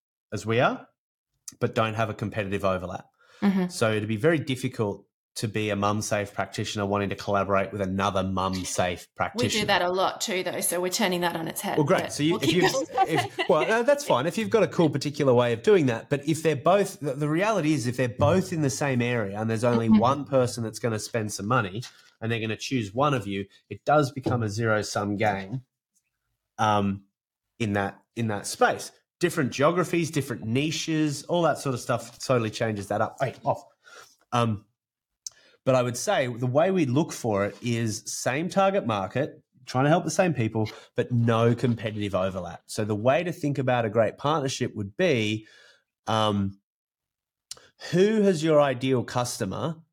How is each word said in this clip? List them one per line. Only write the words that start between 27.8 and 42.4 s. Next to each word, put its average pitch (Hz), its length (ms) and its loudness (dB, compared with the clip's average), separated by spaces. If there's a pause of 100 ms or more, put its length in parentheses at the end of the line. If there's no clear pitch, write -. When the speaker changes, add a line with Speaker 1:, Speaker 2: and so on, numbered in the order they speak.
Speaker 1:
in 117 120 -2
that 101 200 -6
space. - 440 -2 (280)
Different 151 320 0
geographies, 170 600 0
different 110 340 -4
niches, 151 800 -2
all 175 160 0
that 151 160 2
sort 131 180 -4
of 117 60 -8
stuff 117 380 -6
totally 120 300 0
changes 107 380 -4
that 107 140 -2
up. - 180 -2
Hey, 131 240 -4
off. - 220 -4 (640)
Um, 113 320 0 (1040)
but 131 80 4
I 127 80 4
would 123 160 -2
say 170 300 0
the 120 180 -4
way 147 240 4
we 180 160 2
look 147 260 0
for 101 340 0
it - 160 -6
is 117 440 -2
same 151 440 -4
target 196 360 2
market, 107 560 -2 (240)
trying 127 200 2
to 147 40 4
help 180 140 4
the 160 80 -6
same 180 220 2
people, 110 360 0 (260)
but - 160 -2
no 117 440 4
competitive 107 580 -2
overlap. 90 540 -2